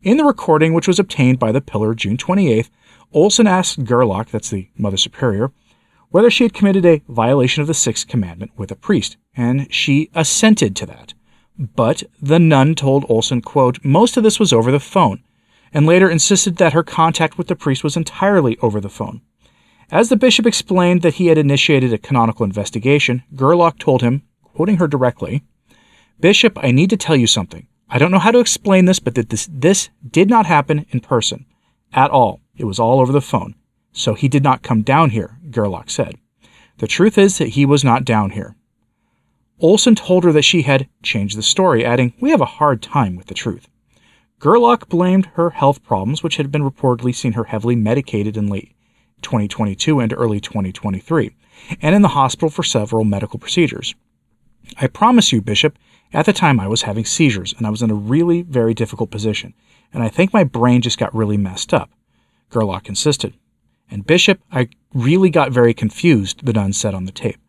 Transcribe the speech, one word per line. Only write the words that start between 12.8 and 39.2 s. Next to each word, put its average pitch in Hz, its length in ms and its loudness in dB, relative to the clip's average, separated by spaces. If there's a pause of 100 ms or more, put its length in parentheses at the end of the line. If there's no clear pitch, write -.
Olson, 117 340 0
quote, 131 420 0
'Most 147 320 2
of 226 80 2
this 214 160 2
was 165 140 2
over 117 180 2
the 143 80 2
phone,' 135 420 0 (500)
and 147 140 2
later 180 240 6
insisted 170 460 0
that 165 160 2
her 160 100 0
contact 160 540 -2
with - 120 -6
the 180 60 -2
priest 135 300 -4
was 147 120 -4
entirely 165 680 0
over 107 180 0
the 98 80 -10
phone. - 320 -12 (680)
As 226 180 2
the 262 80 2
bishop 233 300 2
explained 180 560 0
that 170 120 2
he 180 120 -2
had 160 120 4
initiated 139 540 2
a 107 60 -2
canonical 117 460 0
investigation, 120 760 -2 (140)
Gerlach 165 420 2
told 131 220 0
him, 123 220 -2 (200)
quoting 180 360 -2
her 165 100 0
directly, 131 540 -4 (760)
'Bishop, 208 420 2
I 127 100 0
need 143 200 4
to 226 60 0
tell 160 200 0
you 120 100 2
something. 87 400 -4 (260)
I 135 60 0
don't 170 140 2
know 190 80 4
how 196 100 2
to 240 80 4
explain 196 460 2
this, 185 160 2
but 120 160 -4
that 117 140 -2
this, - 220 -6
this 151 380 0 (180)
did 190 220 2
not 226 160 2
happen 151 440 0
in 123 100 -4
person - 440 -4 (480)
at 135 200 2
all. 117 280 2 (160)
It 143 80 -8
was 101 140 -6
all 117 220 2
over 127 120 2
the 143 80 2
phone. 104 340 -6 (380)
So - 220 -4
he 139 140 -2
did 135 160 0
not 131 180 0
come 110 200 -2
down 160 280 2
here,' 110 300 -8 (100)
Gerlach 104 400 -6
said. - 240 -6 (640)
The 110 80 -6
truth 202 320 2
is 196 200 2
that 135 100 -2
he 135 180 0
was 139 160 2
not 131 220 2
down 107 260 0
here." - 240 -12 (1040)